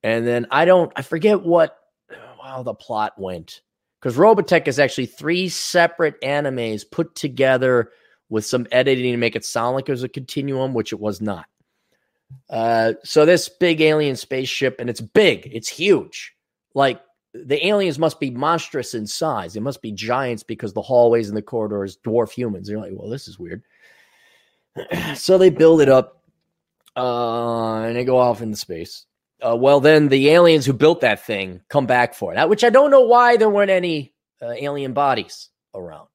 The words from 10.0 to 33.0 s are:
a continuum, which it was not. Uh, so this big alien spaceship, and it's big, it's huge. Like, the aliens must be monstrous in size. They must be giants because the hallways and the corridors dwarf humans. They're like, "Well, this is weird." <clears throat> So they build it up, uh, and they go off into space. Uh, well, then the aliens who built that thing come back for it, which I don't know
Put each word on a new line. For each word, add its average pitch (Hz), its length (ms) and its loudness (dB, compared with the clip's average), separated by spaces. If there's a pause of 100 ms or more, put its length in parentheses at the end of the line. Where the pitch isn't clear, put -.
a 127 40 -8
continuum, 135 640 -6
which 113 220 -6
it 95 60 -12
was 101 200 -6
not. 101 240 -8 (1040)
Uh, 113 460 0 (100)
so 151 220 4
this 170 240 2
big 165 320 0
alien 151 340 0
spaceship, 131 600 -6
and 120 100 -8
it's 117 140 -8
big, 131 500 0
it's 113 160 -12
huge. - 680 -2 (380)
Like, 135 300 -2 (320)
the 139 320 -4
aliens 190 320 -2
must 160 200 -2
be 139 120 -6
monstrous 143 640 -6
in 107 120 -8
size. 107 460 -6
They 104 80 -10
must 131 220 -10
be 110 100 -12
giants 117 520 -6
because 110 280 -12
the 104 100 -6
hallways 117 460 4
and 104 80 -6
the 104 60 -6
corridors 104 560 -6
dwarf 113 340 -2
humans. 101 360 -10
They're 104 100 -8
like, 95 160 -14
"Well, 98 160 -14
this 131 180 -12
is 98 100 -20
weird." 90 240 -14 (1120)
<clears throat> 165 380 -8
So 185 220 2
they 185 140 6
build 160 320 6
it 135 80 4
up, - 340 2 (720)
uh, 117 840 -4
and 117 140 -6
they 123 80 -4
go 127 120 2
off 120 240 2
into 110 160 -8
space. - 480 -14 (380)
Uh, 120 140 0
well, 139 240 4
then 151 280 6
the 135 220 4
aliens 165 360 6
who 139 80 0
built 156 260 2
that 107 240 0
thing 95 460 -8
come 139 160 0
back 120 260 2
for 87 220 -10
it, 139 160 2
which 208 120 2
I 240 60 4
don't 269 220 4
know 269 100 8